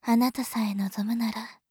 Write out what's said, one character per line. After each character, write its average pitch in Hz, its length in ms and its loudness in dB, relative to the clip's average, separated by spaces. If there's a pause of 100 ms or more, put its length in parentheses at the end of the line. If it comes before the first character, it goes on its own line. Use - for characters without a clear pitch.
あ 233 160 4
な 247 140 4
た 254 120 -6
さ 233 180 -2
え 208 140 0
望 196 320 -2
む 233 80 0
な 226 160 0
ら - 400 -10